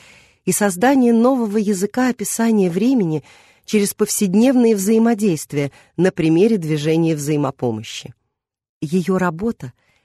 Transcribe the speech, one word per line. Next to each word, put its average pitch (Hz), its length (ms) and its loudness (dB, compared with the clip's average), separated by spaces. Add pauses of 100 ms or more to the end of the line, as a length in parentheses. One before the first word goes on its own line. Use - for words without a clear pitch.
(440)
и 185 80 -2
создания 233 580 2
нового 226 460 2
языка 208 500 -2
описания 220 640 0
времени 180 560 0 (400)
через 202 280 0
повседневные 226 840 2
взаимодействия 202 960 0 (240)
на 180 160 2
примере 175 440 2
движения 160 580 0
взаимопомощи. 135 1000 -6 (680)
Ее 175 360 -2
работа — 180 560 -6 (320)